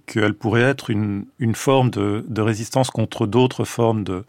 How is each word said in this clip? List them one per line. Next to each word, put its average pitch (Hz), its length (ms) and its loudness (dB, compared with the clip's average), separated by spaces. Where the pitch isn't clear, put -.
qu'elle 107 280 0
pourrait 117 280 2
être 135 280 0
une, 101 340 -2
une 113 160 0
forme 131 360 4
de, 101 360 -2
de 107 160 -2
résistance 113 480 0
contre - 360 -2
d'autres 123 380 2
formes 113 400 0
de, 92 240 -6